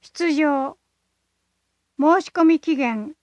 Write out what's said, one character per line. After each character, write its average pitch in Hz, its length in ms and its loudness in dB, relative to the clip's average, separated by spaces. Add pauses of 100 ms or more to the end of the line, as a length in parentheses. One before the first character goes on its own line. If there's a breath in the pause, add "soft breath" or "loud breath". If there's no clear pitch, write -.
出 339 320 -4
場、 285 440 -2 (1200)
申 320 220 4
し - 80 -12
込 339 160 0
み 320 140 4
期 330 160 -2
限 240 480 -6